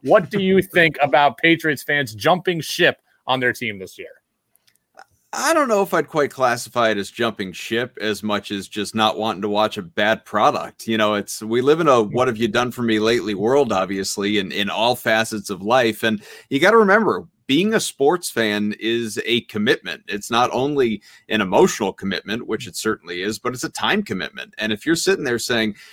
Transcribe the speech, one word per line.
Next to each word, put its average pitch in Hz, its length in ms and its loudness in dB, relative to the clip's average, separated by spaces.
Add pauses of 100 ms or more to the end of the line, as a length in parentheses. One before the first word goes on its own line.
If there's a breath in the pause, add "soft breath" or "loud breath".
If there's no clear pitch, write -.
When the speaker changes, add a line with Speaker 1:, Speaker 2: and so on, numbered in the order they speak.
Speaker 1:
what 170 280 2
do 202 120 -2
you 190 200 4
Speaker 2:
<laughs> - 120 -12
Speaker 1:
think 165 260 4
about 143 380 4
Patriots 160 460 0
fans 143 320 -2
jumping 165 440 0
ship - 400 0 (280)
on 127 100 0
their 123 140 0
team 107 260 -8
this 92 200 -16
year? 87 100 -16 (1300)
Speaker 2:
I 269 160 0
don't 311 140 4
know 208 160 2
if 185 100 -2
I'd 160 140 2
quite 147 240 0
classify 120 600 0
it 104 60 0
as 98 140 -4
jumping 107 400 -4
ship 117 500 -6
as 104 220 -4
much 104 300 -4
as 98 160 -8
just 101 260 -8
not 110 240 2
wanting 104 240 -4
to 107 60 -4
watch 104 280 0
a 104 60 -8
bad 107 420 -2
product. - 600 0
You 113 100 0
know, 107 180 2
it's, - 280 -6
we 113 180 0
live 151 200 4
in 160 80 4
a 127 120 6
"what 120 280 0
have 117 80 -2
you 113 100 0
done 120 240 0
for 123 120 -8
me 110 180 2
lately" 107 340 0
world, 117 380 2
obviously, 98 640 -2
in, 95 140 -4
in 98 180 -4
all 113 240 2
facets 110 560 -2
of 90 100 -6
life. 113 440 2
And 110 180 0 (280 loud breath)
you 135 100 0
gotta 202 160 6
remember, 190 500 4 (220)
being 190 260 2
a 196 60 2
sports 160 500 0
fan 104 480 0
is 113 460 -2
a 117 160 2
commitment. 104 680 -2
It's 101 240 -8
not 120 220 2
only 123 500 0 (260 soft breath)
an 107 120 0
emotional 104 520 2
commitment, 98 540 -8
which 110 220 -6
it 85 80 -16
certainly 87 460 -6
is, 110 180 -6
but 127 140 -6
it's 127 100 -8
a 156 60 -10
time 185 340 -2
commitment. 82 540 -8
And 110 140 -4
if - 140 -6
you're 160 80 2
sitting 180 300 0
there 120 160 -2
saying, 110 340 -2 (180 loud breath)